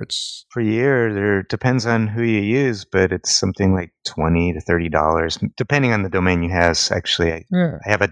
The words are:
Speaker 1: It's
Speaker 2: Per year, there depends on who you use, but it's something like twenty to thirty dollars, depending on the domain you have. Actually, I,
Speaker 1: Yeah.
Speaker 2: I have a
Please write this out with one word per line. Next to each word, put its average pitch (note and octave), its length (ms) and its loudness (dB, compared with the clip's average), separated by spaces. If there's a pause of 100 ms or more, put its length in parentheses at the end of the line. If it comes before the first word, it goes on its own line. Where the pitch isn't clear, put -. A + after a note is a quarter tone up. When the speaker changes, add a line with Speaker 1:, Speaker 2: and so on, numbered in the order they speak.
Speaker 1:
It's - 500 -10
Speaker 2:
Per A#2+ 100 -4
year, A2+ 520 2
there G2 300 0
depends B2 420 0
on A2+ 220 0
who A2+ 160 -2
you A2+ 160 2
use, A2+ 460 0
but F#2 260 2
it's - 260 -4
something F#2+ 360 2
like F2 180 -4 (140)
twenty E2+ 480 0
to D#2 80 -8
thirty E2+ 260 0
dollars, D#2+ 500 0 (200)
depending C3+ 340 0
on G#2 120 0
the F#2 60 -4
domain F2+ 320 2
you E2+ 100 -2
have. F2 280 2 (120)
Actually, F2 420 -2
I, E2 180 -12
Speaker 1:
Yeah. F3+ 200 0 (140)
Speaker 2:
I G2 40 -6
have G#2 120 2
a G2+ 100 0